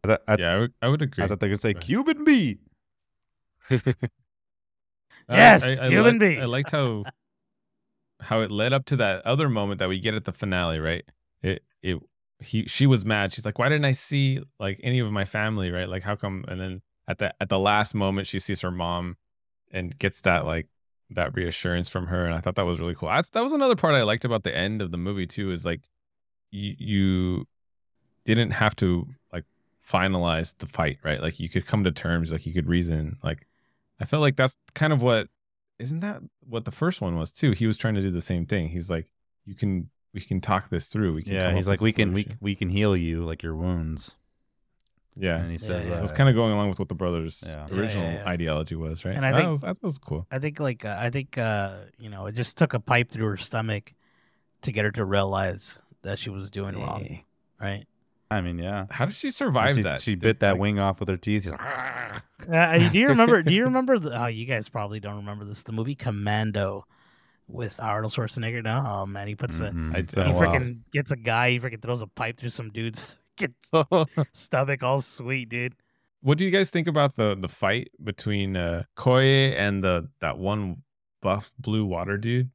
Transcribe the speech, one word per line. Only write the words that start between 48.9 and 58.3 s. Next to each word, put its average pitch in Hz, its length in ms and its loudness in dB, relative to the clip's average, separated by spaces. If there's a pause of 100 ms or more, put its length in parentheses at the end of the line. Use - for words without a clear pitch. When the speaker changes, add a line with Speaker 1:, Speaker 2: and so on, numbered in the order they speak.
Speaker 2:
right? 92 100 -4
Speaker 3:
And 135 80 -2
Speaker 2:
So 135 60 0
Speaker 3:
I 131 40 2
Speaker 2:
that 127 60 4
Speaker 3:
think 170 120 2
Speaker 2:
was, 147 120 -2
that 185 200 -8
was 160 160 -4
cool. 80 320 -8
Speaker 3:
I 131 80 -6
think, 151 220 -6
like, 127 240 -4
uh, 104 140 -6
I 117 120 -2
think, 135 280 -6
uh, 101 380 -2 (220)
you 110 120 -14
know, 98 160 -10
it 104 80 -8
just 120 220 -4
took 160 180 2
a 113 60 0
pipe 120 300 2
through 113 160 -2
her 101 100 -2
stomach 107 580 -6 (680)
to 127 100 -4
get 104 120 0
her 104 80 0
to 107 120 -2
realize 98 760 -2 (220)
that 98 160 -8
she - 120 -10
was 98 200 -10
doing 98 280 -8
wrong, 104 300 -6
Speaker 2:
Yeah. 90 100 -14 (420)
Speaker 3:
right? 98 260 -8 (440)